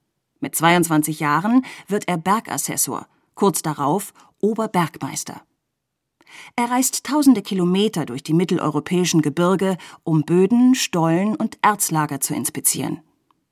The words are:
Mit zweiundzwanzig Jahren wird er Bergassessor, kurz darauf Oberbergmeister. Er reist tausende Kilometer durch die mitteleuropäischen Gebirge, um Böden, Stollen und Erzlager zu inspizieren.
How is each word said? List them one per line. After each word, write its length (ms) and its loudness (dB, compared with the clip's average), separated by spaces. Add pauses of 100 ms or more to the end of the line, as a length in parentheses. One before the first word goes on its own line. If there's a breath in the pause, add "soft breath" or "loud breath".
(400)
Mit 160 -8
zweiundzwanzig 640 2
Jahren 440 2 (220 loud breath)
wird 220 -4
er 100 -2
Bergassessor, 880 -4 (300)
kurz 260 0
darauf 500 -2 (280 soft breath)
Oberbergmeister. 1000 -4 (1160 loud breath)
Er 160 -2
reist 320 -2
tausende 360 4
Kilometer 640 0
durch 200 -10
die 100 0
mitteleuropäischen 880 2
Gebirge, 560 0 (240 loud breath)
um 220 0
Böden, 500 4
Stollen 600 0
und 260 -6
Erzlager 580 0
zu 140 -6
inspizieren. 640 -4 (540)